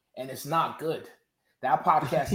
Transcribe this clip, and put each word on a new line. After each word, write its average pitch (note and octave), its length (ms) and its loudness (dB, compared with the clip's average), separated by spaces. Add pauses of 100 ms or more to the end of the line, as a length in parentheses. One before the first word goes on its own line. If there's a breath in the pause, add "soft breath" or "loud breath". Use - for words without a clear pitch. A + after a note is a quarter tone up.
(180)
and C3+ 120 -10
it's B2 160 -12
not D#3 340 0
good. D3 300 -4 (520)
That C#3+ 220 2
podcast D#3+ 520 2